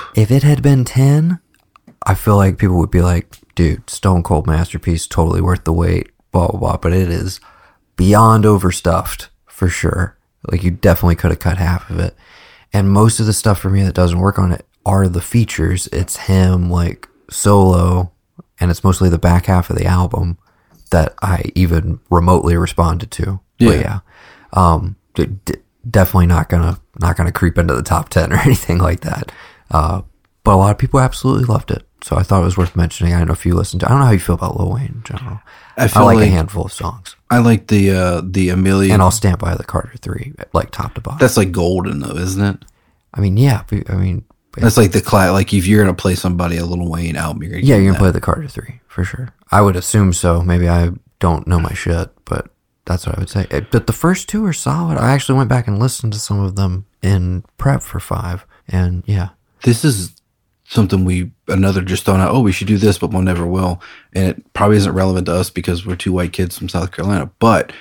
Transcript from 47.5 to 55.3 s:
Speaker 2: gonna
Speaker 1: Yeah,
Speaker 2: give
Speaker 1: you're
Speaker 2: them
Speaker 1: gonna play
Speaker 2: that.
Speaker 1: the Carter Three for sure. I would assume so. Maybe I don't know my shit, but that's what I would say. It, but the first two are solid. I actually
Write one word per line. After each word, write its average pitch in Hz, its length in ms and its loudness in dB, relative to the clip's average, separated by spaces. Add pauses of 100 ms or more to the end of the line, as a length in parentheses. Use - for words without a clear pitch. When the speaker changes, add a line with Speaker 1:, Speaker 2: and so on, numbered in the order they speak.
Speaker 2:
gonna - 120 -8
Speaker 1:
Yeah, 135 120 6
Speaker 2:
give 98 80 4
Speaker 1:
you're 98 100 4
Speaker 2:
them - 0 -
Speaker 1:
gonna - 40 -2
play 95 100 4
Speaker 2:
that. 85 40 2
Speaker 1:
the - 80 -2
Carter - 280 -4
Three - 380 -16
for - 180 -8
sure. 123 260 -10 (200)
I 101 100 2
would 101 160 4
assume 95 360 2
so. 85 300 0
Maybe 87 260 2
I 85 220 2 (280)
don't 85 300 -2
know 90 100 2
my 82 160 -4
shit, 82 360 -4 (140)
but - 220 -8 (380)
that's 90 200 -4
what 90 120 -6
I 95 40 -6
would 92 100 -6
say. 95 200 -2
It, 87 220 -6
but 117 160 0
the 113 40 0
first - 360 -2
two 214 180 -2
are 170 60 0
solid. 156 440 -4
I 123 160 0
actually 135 260 0